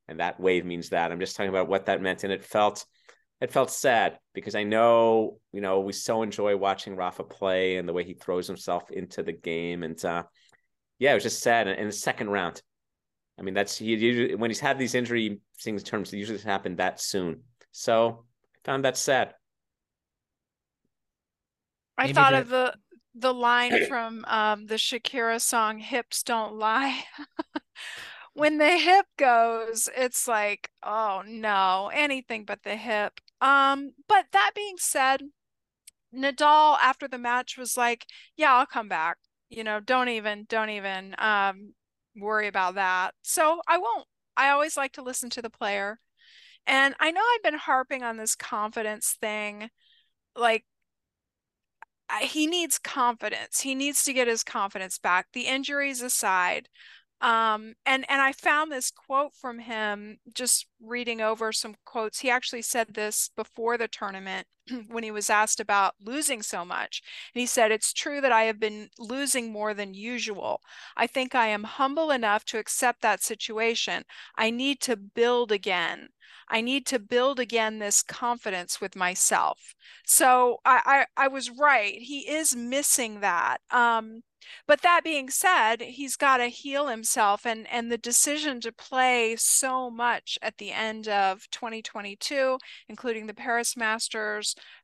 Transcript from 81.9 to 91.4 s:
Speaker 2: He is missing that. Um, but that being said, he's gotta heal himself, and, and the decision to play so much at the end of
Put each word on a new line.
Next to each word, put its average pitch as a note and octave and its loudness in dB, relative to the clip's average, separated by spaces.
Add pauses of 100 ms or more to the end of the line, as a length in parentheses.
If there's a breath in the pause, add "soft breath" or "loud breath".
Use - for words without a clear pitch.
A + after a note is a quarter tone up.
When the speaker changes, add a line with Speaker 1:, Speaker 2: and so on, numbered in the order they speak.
Speaker 2:
He B3+ -12
is D4+ 0
missing A#3+ -2
that. F3+ 0 (120)
Um, A3+ 2 (420 loud breath)
but D4 6
that F4 6
being C#4 -4
said, A#3+ 4
he's B3+ -8
gotta B3+ 4
heal C#4 -4
himself, A3 0
and, A3+ -4
and A#3 -4
the A#3+ -2
decision C#4 0
to A3+ -8
play B3 0
so C4 0
much A#3 -2
at - -6
the G3+ -12
end A3 -6
of G3 0